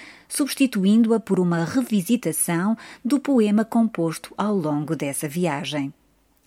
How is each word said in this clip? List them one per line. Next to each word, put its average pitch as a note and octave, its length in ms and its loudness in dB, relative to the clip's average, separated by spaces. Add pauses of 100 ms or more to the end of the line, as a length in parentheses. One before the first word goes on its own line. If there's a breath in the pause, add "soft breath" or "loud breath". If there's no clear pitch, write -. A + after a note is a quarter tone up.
(280 loud breath)
substituindo-a A3+ 920 2
por F#3+ 200 0
uma E3+ 240 2
revisitação G3 1120 0 (260 loud breath)
do B3+ 180 0
poema A3 420 4
composto A3 760 -2
ao G#3 160 -2
longo D3+ 440 -2
dessa C#3+ 300 -6
viagem. C#3+ 680 -4 (540)